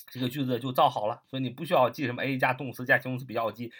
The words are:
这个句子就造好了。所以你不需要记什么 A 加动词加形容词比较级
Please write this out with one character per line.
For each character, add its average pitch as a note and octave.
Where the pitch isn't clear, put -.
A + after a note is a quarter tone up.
这 B2
个 B2+
句 C#3
子 B2
就 C3
造 C3+
好 G#2+
了。 A#2
所 C3
以 -
你 B2+
不 B2+
需 F3
要 C3
记 C#3
什 A#2+
么 G#2+
A C3
加 C3
动 C3
词 B2+
加 B2+
形 C3
容 B2
词 C3+
比 A#2
较 A2+
级 A#2